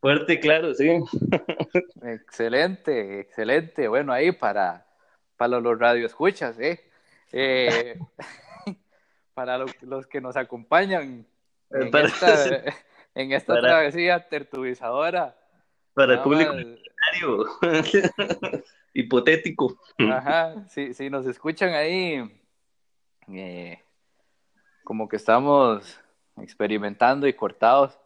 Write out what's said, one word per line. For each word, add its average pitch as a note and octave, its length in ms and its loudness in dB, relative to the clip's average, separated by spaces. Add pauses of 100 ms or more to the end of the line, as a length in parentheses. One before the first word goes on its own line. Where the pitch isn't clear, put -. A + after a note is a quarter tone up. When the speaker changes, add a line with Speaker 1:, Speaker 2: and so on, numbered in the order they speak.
Speaker 1:
Fuerte D3 320 2
y D#3 80 0
claro, D#3 340 2
sí. D#3+ 240 4 (540)
<laughs> - 500 -4
Speaker 2:
Excelente, A#2 1160 -4
excelente. C3 640 -2
Bueno, C3 260 0
ahí D3+ 200 2
para, G2+ 520 -2 (520)
para B2 240 0
los A#2 180 0
radioescuchas, A#2+ 800 0
¿eh? D#3 220 -6 (500)
Eh, B2 680 0 (220)
<laughs> - 580 -16 (580)
para B2+ 240 -6
lo-, C3 80 -6 (160)
los C3 260 -10
que C#3+ 120 -8
nos B2+ 160 -8
acompañan C3+ 880 -2 (460)
Speaker 1:
Eh, C3+ 120 -2
Speaker 2:
en C3 100 -4
Speaker 1:
para D3 160 6
Speaker 2:
esta, F3 260 4 (540)
Speaker 1:
<laughs> - 260 -20
Speaker 2:
en C3+ 160 -6
esta C3+ 240 0
Speaker 1:
para A#2+ 140 4
Speaker 2:
travesía E3+ 600 2
tertubizadora. C#3 1080 -4 (580)
Speaker 1:
para B2+ 200 6
el A#2+ 40 0
Speaker 2:
Nada C3+ 60 -4
Speaker 1:
público D3+ 280 2
Speaker 2:
más. C3+ 120 -8
Speaker 1:
minoritario. D#3 800 -4 (160)
<laughs> F#3 1120 -2 (220)
Hipotético. C3 800 0 (220)
Speaker 2:
Ajá, C3 680 -2
sí, C#3 260 -10
sí, C3+ 160 -10
nos C3+ 160 -6
escuchan D#3+ 480 -4
ahí, D#3+ 480 -2 (1040)
eh, F2+ 560 -16 (1000)
como A2 240 -8
que A2 80 -6
estamos B2 840 2 (420)
experimentando G#2+ 840 0
y C3 60 2
cortados. B2+ 720 2